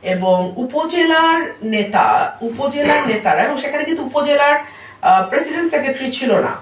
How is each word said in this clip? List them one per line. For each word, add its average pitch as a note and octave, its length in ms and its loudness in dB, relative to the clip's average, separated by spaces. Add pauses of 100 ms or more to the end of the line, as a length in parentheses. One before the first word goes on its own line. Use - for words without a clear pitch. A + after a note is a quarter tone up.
এবং F3+ 540 0
উপজেলার E4 1040 0
নেতা, G#3+ 760 0
উপজেলার C#4 680 0
নেতারা, G#3+ 340 0
এবং C#4+ 140 0
সেখানে D4+ 280 -4
কিন্তু E4 200 -4
উপজেলার, C#4+ 600 2 (380)
আহ, F#3 260 4
প্রেসিডেন্ট D#4+ 420 -2
সেক্রেটারি C4+ 420 -2
ছিল G#3+ 280 0
না - 220 -4